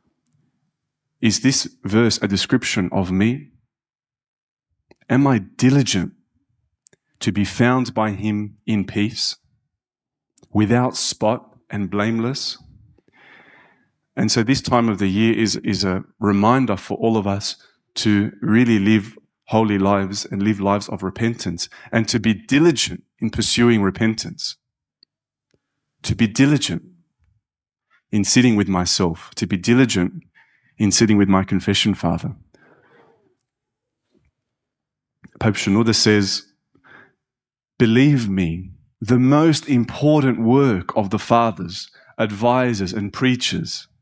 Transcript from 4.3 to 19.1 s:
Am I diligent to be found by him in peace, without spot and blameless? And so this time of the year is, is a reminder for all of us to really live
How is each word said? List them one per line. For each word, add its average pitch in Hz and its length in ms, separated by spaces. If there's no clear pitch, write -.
Am 131 180
I 131 120
diligent 120 760
to 107 120
be 101 120
found 123 500
by 107 160
him 104 460
in 104 180
peace, - 520
without 117 460
spot - 600
and 98 200
blameless? 113 680
And - 160
so 117 120
this 131 180
time 117 280
of 101 100
the 101 80
year 107 260
is, 107 240
is 101 280
a 92 200
reminder 107 580
for - 220
all 113 180
of 101 100
us 101 300
to 104 380
really 117 360
live 104 380